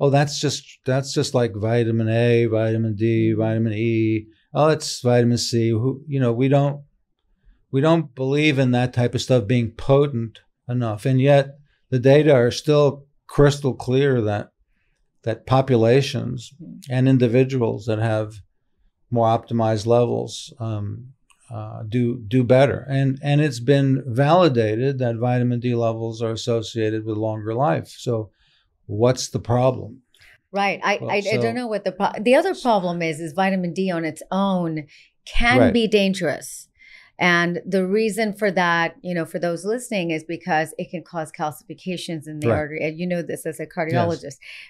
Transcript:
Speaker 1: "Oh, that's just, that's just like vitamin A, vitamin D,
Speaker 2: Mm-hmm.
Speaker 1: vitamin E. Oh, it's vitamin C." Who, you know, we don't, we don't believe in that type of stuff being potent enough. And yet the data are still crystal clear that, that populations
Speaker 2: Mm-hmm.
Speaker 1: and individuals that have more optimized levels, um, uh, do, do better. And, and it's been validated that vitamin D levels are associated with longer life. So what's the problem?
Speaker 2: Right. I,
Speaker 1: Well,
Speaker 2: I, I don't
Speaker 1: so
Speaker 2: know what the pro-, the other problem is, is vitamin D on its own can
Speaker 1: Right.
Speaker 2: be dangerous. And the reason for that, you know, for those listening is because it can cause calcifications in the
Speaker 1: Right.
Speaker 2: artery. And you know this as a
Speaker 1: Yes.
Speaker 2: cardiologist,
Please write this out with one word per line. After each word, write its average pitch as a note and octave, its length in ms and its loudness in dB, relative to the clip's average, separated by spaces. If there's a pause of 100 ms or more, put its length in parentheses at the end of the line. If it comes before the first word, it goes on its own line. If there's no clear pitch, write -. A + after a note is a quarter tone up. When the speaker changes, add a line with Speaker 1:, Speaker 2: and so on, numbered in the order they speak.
Speaker 1:
"Oh, C#3+ 80 2
that's C#3+ 320 2
just, - 240 -4 (220)
that's C3+ 260 -2
just C#3+ 220 -2
like A#2+ 200 0
vitamin A2+ 540 0
A, A#2 380 2
vitamin A2 480 0
D, A2+ 380 2
Speaker 2:
Mm-hmm. G#2+ 80 -2
Speaker 1:
vitamin A2 340 0
E. A2 520 0 (280)
Oh, D3 140 4
it's - 320 -2
vitamin A#2+ 380 4
C." A#2 320 0
Who, B2 360 -2
you C#3 140 -4
know, A#2+ 120 2
we B2+ 160 0
don't, C#3+ 340 0 (880)
we C3+ 100 0
don't D#3+ 340 2
believe C#3 440 0
in C3 140 4
that B2 200 2
type A#2+ 220 0
of A#2+ 80 -4
stuff B2 240 2
being A#2+ 240 0
potent C3+ 720 0 (280)
enough. A#2+ 380 -4
And C3 140 2
yet C#3+ 380 4 (300)
the C3 100 0
data C#3+ 360 6
are A#2+ 160 4
still D3 560 2 (200)
crystal C#3+ 480 2
clear C3 460 0
that, G#2 300 -4 (720)
that - 240 -6
populations B2 1040 2 (100)
Speaker 2:
Mm-hmm. - 300 -14
Speaker 1:
and B2+ 160 2
individuals B2 800 2
that G#2+ 120 -2
have A2 360 -2 (760)
more A#2 160 2
optimized A2+ 600 0
levels, A#2 720 0
um, A2+ 540 -8 (380)
uh, A2 380 -12
do, A#2+ 400 -2
do B2+ 160 2
better. B2+ 460 4
And, C3+ 320 0
and C#3+ 180 2
it's C#3+ 200 -2
been C3+ 460 2
validated C3 920 2
that A#2 180 -2
vitamin B2 440 0
D A#2+ 140 -2
levels A2+ 480 -4
are A2+ 100 -2
associated A2 720 -2
with A2 100 -4
longer A2 380 -4
life. C3+ 340 -2
So A2+ 420 -6 (560)
what's A#2+ 420 0
the - 100 -6
problem? A#2+ 640 -2 (480)
Speaker 2:
Right. G3 320 -2
I, G3+ 180 0
Speaker 1:
Well, - 100 -8
Speaker 2:
I, G3+ 60 -2
I G#3 40 0
don't G3+ 220 -2
Speaker 1:
so A3+ 100 0
Speaker 2:
know B3 140 -6
what G#3+ 180 -6
the F#3 80 -2
pro-, - 280 -4
the B3 140 4
other F4 200 2
problem F3+ 460 0
is, D#3+ 200 -4
is E3 120 -8
vitamin F#3+ 420 -2
D F#3+ 160 -2
on E3 140 -2
its D#3 260 -8
own F3+ 560 -2 (380)
can - 340 2
Speaker 1:
Right. A3+ 140 4
Speaker 2:
be A3+ 140 2
dangerous. F#3+ 840 -2 (500)
And F3 460 2
the F#3 220 0
reason G#3+ 460 0
for G#3 180 -2
that, E3+ 520 0
you F3+ 120 -6
know, E3+ 100 -2
for E3+ 140 -8
those E3+ 260 -4
listening G#3 460 -4
is D#3 140 -4
because D#3+ 520 -4
it F3 140 -10
can D#3+ 140 -10
cause D#3+ 260 -10
calcifications D#3 960 -10
in D3+ 140 -12
the C3 80 0
Speaker 1:
Right. A2+ 80 2
Speaker 2:
artery. D3+ 260 -6
And D#3 160 -6
you F3+ 80 -4
know F3 160 -2
this D3+ 240 -10
as D#3+ 140 -8
a D#3 40 -10
Speaker 1:
Yes. D3+ 120 -14
Speaker 2:
cardiologist, E3+ 640 -4 (320)